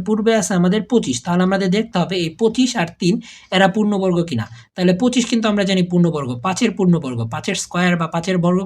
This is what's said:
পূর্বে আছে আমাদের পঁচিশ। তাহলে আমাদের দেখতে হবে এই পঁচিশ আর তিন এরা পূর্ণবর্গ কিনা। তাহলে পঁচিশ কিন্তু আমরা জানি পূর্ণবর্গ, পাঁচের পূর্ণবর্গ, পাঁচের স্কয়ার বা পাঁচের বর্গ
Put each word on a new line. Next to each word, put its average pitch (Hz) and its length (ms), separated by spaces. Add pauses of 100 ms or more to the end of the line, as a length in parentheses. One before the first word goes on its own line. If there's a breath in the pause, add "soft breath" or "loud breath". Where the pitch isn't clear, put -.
পূর্বে 214 320
আছে 220 180
আমাদের 180 360
পঁচিশ। 220 340
তাহলে 175 200
আমাদের 190 260
দেখতে 214 300
হবে 175 180
এই 165 180
পঁচিশ 226 400
আর 170 140 (100)
তিন 180 140 (380 loud breath)
এরা 190 160
পূর্ণবর্গ 190 560
কিনা। 120 220 (260 loud breath)
তাহলে 185 280
পঁচিশ 247 280
কিন্তু 226 200
আমরা 208 160
জানি 185 200
পূর্ণবর্গ, 170 460 (140)
পাঁচের 208 320
পূর্ণবর্গ, 160 440 (120)
পাঁচের 165 320
স্কয়ার 180 340
বা 165 100
পাঁচের 170 300
বর্গ 175 280